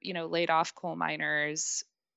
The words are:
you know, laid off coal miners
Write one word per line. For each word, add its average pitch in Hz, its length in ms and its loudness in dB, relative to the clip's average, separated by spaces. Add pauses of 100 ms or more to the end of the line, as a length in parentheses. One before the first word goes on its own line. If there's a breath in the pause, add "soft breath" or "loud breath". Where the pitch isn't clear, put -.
you 190 120 -8
know, 170 120 -4
laid 165 240 2
off 165 260 4
coal 165 220 -6
miners 156 880 -2 (320)